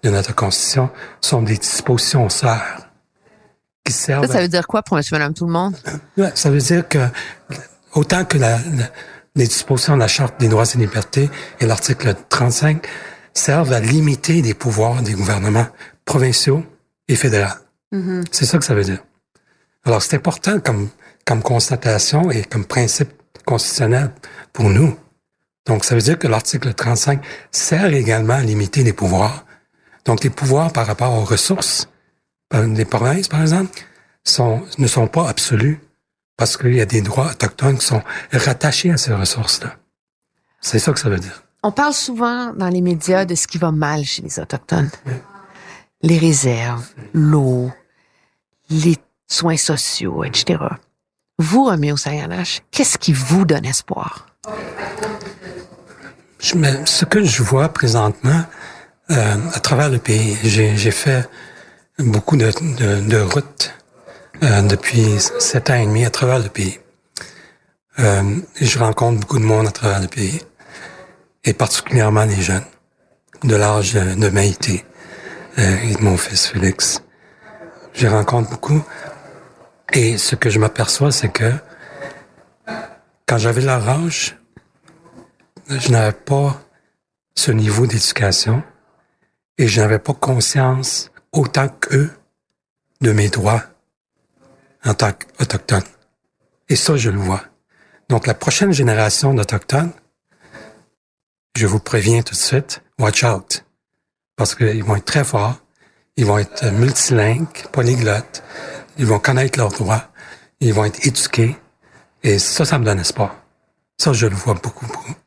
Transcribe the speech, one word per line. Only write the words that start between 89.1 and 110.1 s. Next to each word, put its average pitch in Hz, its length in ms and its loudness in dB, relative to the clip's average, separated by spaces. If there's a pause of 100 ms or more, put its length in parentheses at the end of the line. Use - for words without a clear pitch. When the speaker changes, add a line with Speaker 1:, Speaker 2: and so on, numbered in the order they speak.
Speaker 1:
et 123 80 4
je 110 140 2
n'avais 107 180 2
pas - 140 -4
conscience 131 1000 0 (200)
autant 135 360 0
qu'eux 143 420 0 (920)
de 120 100 4
mes 104 180 4
droits 107 340 0 (1200)
en 113 100 0
tant 104 180 0
qu'Autochtone. - 720 -4 (840)
Et 147 60 2
ça, - 200 2
je 117 140 0
le 98 100 -2
vois. 95 240 -2 (640)
Donc, 113 160 2
la 113 80 0
prochaine - 380 0
génération 120 640 2
d'Autochtones, 123 580 -2 (1600)
je 113 120 0
vous 101 120 0
préviens 117 440 0
tout - 100 -8
de - 60 -4
suite, - 420 -2 (160)
watch 110 260 0
out. 107 400 -2 (720)
Parce - 200 -2
qu'ils 110 280 0
vont 104 120 0
être 101 100 -4
très 143 180 0
forts, 110 340 -2 (600)
ils 120 80 4
vont 104 140 2
être - 320 -4
multilingues, 120 1000 0
polyglottes, 120 720 0 (540)
ils 139 80 0
vont 107 140 2
connaître 131 400 0
leurs 107 120 0
droits, 110 380 -2 (520)